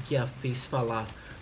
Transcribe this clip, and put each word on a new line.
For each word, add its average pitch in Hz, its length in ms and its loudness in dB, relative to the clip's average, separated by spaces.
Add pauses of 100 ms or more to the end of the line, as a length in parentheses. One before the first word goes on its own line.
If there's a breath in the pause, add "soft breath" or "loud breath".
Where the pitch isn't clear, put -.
que 147 80 4
a 120 100 4
fez 123 400 -2
falar, 113 400 2 (360 loud breath)